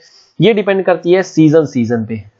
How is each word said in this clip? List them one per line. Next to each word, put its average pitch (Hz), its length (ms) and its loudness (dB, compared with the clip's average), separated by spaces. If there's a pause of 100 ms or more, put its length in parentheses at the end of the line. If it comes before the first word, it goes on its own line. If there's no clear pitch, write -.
(400)
ये 214 140 2
depend 196 300 -2
करती 175 280 -2
है 185 100 2
season, 160 420 2
season 117 400 -4
पे। 110 180 -12 (180)